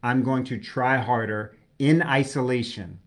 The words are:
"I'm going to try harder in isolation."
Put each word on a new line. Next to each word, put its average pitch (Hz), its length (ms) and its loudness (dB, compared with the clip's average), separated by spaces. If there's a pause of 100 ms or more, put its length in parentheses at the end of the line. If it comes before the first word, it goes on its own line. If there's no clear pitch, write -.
"I'm 123 180 2
going 127 240 0
to 123 140 -6
try 127 380 0
harder 110 580 -2 (240)
in 156 240 4
isolation." 127 1040 -2